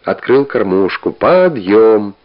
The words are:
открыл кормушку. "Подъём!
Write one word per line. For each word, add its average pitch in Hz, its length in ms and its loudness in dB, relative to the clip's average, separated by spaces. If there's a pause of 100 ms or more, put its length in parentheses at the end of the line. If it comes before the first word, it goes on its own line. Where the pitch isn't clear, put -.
открыл 131 400 0
кормушку. 98 680 -4
"Подъём! 110 1000 0 (100)